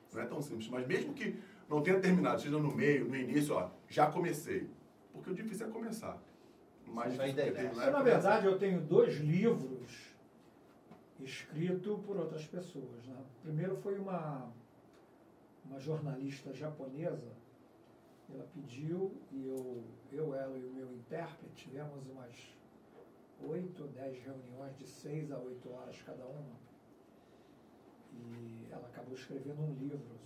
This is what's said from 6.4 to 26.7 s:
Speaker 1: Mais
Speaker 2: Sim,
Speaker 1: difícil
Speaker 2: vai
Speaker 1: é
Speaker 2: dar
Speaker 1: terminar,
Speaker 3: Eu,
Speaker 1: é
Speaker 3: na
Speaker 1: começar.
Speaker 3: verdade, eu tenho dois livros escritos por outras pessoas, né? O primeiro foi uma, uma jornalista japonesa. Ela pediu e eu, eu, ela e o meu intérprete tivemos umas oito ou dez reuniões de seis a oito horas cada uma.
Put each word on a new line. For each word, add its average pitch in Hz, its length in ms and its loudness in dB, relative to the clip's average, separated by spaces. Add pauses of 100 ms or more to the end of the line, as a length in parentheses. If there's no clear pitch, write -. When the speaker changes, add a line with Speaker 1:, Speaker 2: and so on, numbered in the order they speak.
Speaker 1:
Mais 120 260 -2
Speaker 2:
Sim, 127 60 -2
Speaker 1:
difícil 135 180 2
Speaker 2:
vai 139 120 4
Speaker 1:
é - 20 4
Speaker 2:
dar - 100 0
Speaker 1:
terminar, - 220 -2
Speaker 3:
Eu, 277 60 6
Speaker 1:
é 277 40 10
Speaker 3:
na 294 60 6
Speaker 1:
começar. 247 220 10
Speaker 3:
verdade, 202 260 8
eu 190 120 6
tenho 185 220 4
dois 175 360 8
livros 147 1000 2 (1080)
escritos 180 840 -2
por 196 120 -2
outras 156 300 -2
pessoas, 123 600 -10
né? 131 100 -12 (220)
O - 40 -20
primeiro 170 340 0
foi 196 220 -2
uma, 156 500 -4 (1160)
uma 135 160 -12
jornalista 143 760 -4
japonesa. 139 760 -6 (1000)
Ela 135 220 -10
pediu 156 580 -4 (200)
e 135 140 -6
eu, 127 380 -6 (280)
eu, 143 220 -2
ela 135 240 -4
e 127 60 -8
o 127 80 -10
meu 127 200 -10
intérprete - 640 -10
tivemos 143 540 -10
umas - 460 -16 (960)
oito 180 340 -4
ou 143 60 -10
dez 127 340 -8
reuniões 131 540 -12
de - 100 -16
seis 151 460 -6
a 127 60 -6
oito 123 340 -10
horas 123 300 -12
cada 127 220 -12
uma. 139 320 -12 (1600)